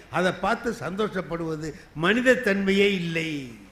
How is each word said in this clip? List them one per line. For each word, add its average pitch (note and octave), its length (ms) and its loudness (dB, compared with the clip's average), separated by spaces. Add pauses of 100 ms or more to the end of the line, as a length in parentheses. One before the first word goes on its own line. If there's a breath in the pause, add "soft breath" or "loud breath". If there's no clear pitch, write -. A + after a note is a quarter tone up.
அதை F3 220 2
பார்த்து A3+ 400 -2
சந்தோஷப்படுவது E3 1000 -4 (220 loud breath)
மனித A3+ 380 4
தன்மையே G3 600 2
இல்லை. D#3+ 680 -4 (120)